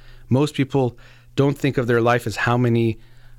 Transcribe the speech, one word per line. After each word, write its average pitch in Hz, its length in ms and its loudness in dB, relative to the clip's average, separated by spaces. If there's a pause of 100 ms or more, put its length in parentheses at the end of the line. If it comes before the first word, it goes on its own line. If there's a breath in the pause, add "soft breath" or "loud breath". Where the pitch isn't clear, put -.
(280 soft breath)
most 143 260 0
people 135 440 -2 (380 loud breath)
don't 139 220 0
think 139 200 -2
of 123 80 -2
their 117 160 2
life 120 240 0
as 107 100 -6
how 120 220 0
many 117 400 0 (400 soft breath)